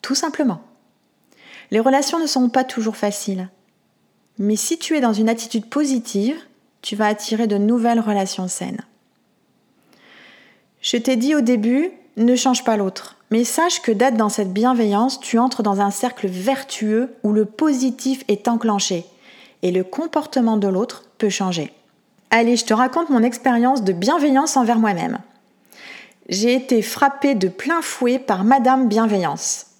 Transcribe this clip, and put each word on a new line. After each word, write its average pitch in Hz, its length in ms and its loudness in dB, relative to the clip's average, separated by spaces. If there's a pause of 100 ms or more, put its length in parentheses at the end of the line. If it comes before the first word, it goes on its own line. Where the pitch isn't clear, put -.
Tout 269 120 -4
simplement. 285 480 -2 (1080)
Les 214 100 2
relations 269 380 2
ne 320 80 0
sont 254 220 2
pas 262 160 2
toujours 220 320 -4
faciles. 196 520 -4 (880)
Mais 208 180 2
si 330 220 -4
tu 320 180 -2
es 294 40 2
dans 233 120 2
une 220 160 2
attitude 226 380 -4
positive, 262 720 -2 (460)
tu - 140 -8
vas 214 100 0
attirer 214 400 -2
de 208 100 0
nouvelles 233 440 2
relations 196 480 -2
saines. 185 340 -8 (2000)
Je - 160 -2
t'ai 247 200 2
dit 269 180 2
au 294 60 4
début, 247 520 2 (240)
ne 240 200 4
change 247 280 0
pas 226 120 2
l'autre. 190 400 -6 (140)
Mais 233 140 2
sache 339 360 0
que - 100 -2
d'être 226 260 2
dans 214 120 2
cette 196 240 -2
bienveillance, 233 680 2
tu - 180 0
entres 247 240 0
dans 202 180 0
un 202 100 2
cercle 240 360 -4
vertueux 220 960 -2
où 208 100 0
le 214 140 2
positif 262 840 0
est 202 200 0
enclenché 208 580 -2 (560)
et 180 80 0
le 185 140 0
comportement 240 760 -2
de 202 100 2
l'autre 190 360 -2 (120)
peut 208 140 0
changer. 180 420 -4 (580)
Allez, 233 260 4
je - 100 -4
te 220 80 2
raconte 254 340 0
mon 247 140 2
expérience 240 600 0
de 190 100 0
bienveillance 277 680 0
envers 233 200 2
moi-même. 196 400 -2 (1120)
J'ai 220 260 0
été 247 280 2
frappée 277 520 0
de 190 140 0
plein 320 320 -4
fouet 254 380 -2
par 202 260 -2
Madame 254 440 4
Bienveillance. 202 760 -2 (140)